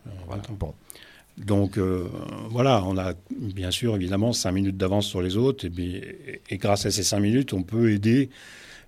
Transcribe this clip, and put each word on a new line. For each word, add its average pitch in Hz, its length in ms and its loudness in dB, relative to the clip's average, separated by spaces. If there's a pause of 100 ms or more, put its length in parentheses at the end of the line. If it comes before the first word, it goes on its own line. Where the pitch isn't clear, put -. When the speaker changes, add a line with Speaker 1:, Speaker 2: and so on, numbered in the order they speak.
Speaker 1:
Euh, - 20 -16 (160)
Speaker 2:
voilà. 101 160 -8
Speaker 1:
vingt - 80 -12
ans. 104 100 -10
Speaker 2:
Bon. 76 140 -6 (640)
Speaker 1:
Donc, 101 400 2
euh, 92 300 0 (420)
voilà, 120 340 4
on 95 140 0
a 92 160 -2 (160)
bien 95 400 -6
sûr, 110 260 0
évidemment, 98 380 2
cinq 92 200 -2
minutes 95 240 0
d'avance 98 280 2
sur 92 160 -4
les 90 160 0
autres. 135 280 0
Et, 87 40 -4
puis, 90 280 -6
et, - 520 -14
et 101 80 -6
grâce 101 300 2
à 101 40 0
ces 98 120 0
cinq 101 160 0
minutes, 110 340 2
on 95 80 0
peut 113 300 4
aider, 113 400 4 (560)